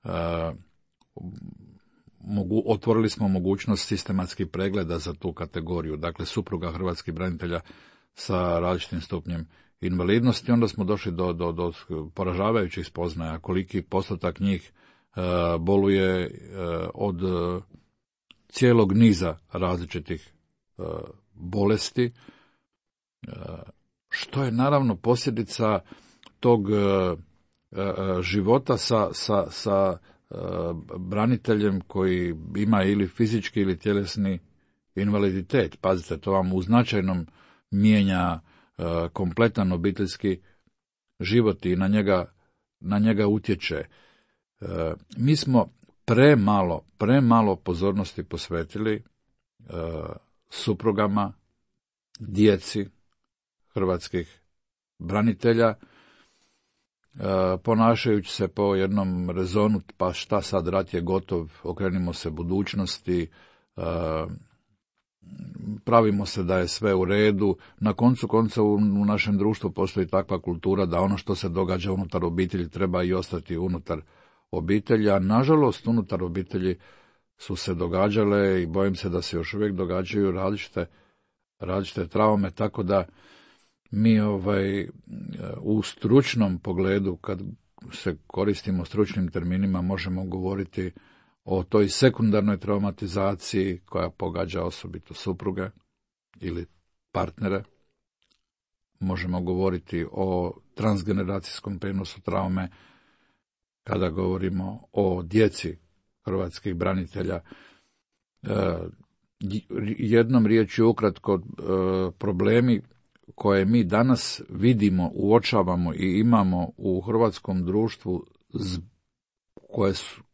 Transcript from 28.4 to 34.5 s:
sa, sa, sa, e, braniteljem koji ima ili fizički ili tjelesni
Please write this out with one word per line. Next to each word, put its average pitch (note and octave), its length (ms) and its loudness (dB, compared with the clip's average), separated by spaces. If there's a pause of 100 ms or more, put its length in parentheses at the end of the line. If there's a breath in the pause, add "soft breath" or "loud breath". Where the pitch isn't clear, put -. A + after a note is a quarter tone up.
sa, G#2+ 360 0
sa, G2 380 0
sa, G2 480 0 (320 soft breath)
e, - 40 -16 (640)
braniteljem G#2 840 0
koji F2+ 540 -2 (220)
ima G#2 260 4
ili G2 260 2
fizički G#2+ 520 -2
ili F#2+ 180 0
tjelesni G2+ 600 -2 (560)